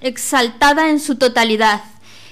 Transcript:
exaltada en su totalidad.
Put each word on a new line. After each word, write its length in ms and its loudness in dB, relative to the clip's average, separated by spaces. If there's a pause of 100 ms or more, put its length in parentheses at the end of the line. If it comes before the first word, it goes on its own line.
exaltada 880 0
en 80 2
su 180 -4
totalidad. 680 0 (500)